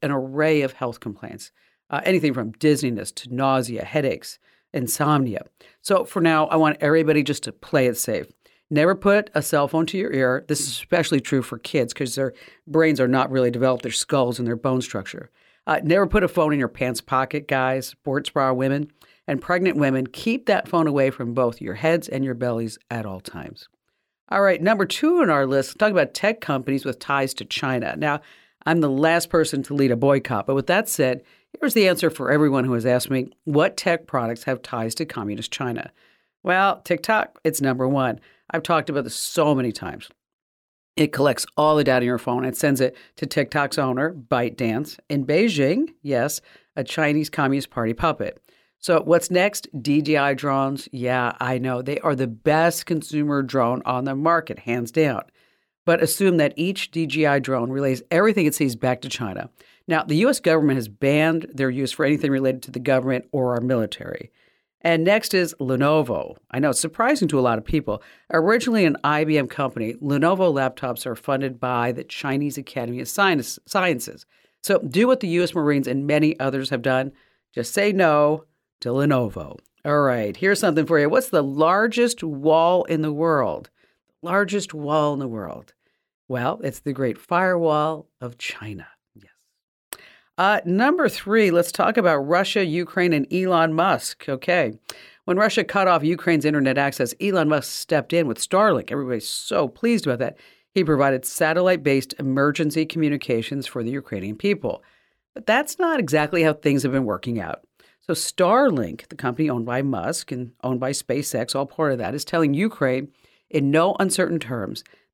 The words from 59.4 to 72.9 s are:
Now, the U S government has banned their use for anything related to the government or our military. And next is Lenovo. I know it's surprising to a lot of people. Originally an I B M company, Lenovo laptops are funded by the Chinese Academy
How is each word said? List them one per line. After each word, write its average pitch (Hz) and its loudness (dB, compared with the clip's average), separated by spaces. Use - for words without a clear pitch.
Now, 160 0
the 151 0
U 226 4
S 277 0
government 156 2
has 113 -4
banned 151 0
their 135 -2
use 131 -4
for 156 -2
anything 147 2
related 131 0
to - -18
the 127 -8
government 131 0
or 127 0
our 117 -2
military. - -4
And 165 2
next 208 2
is 180 0
Lenovo. 131 0
I 127 -4
know 147 2
it's 123 0
surprising 226 0
to 143 2
a - 4
lot 117 2
of 110 -6
people. 113 -2
Originally 220 4
an 151 2
I 151 2
B 156 4
M 127 0
company, 120 -4
Lenovo 160 2
laptops 131 -2
are 117 -6
funded 135 -4
by 123 0
the 123 -6
Chinese 143 -4
Academy 123 -8